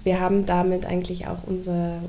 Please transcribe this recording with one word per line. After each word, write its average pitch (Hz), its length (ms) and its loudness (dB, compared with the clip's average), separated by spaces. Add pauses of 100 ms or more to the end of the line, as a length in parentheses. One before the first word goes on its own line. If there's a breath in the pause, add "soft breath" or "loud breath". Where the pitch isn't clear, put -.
wir 185 160 2
haben 196 280 4
damit 180 380 2
eigentlich 180 420 -4
auch 175 180 -6
unser, 175 640 -2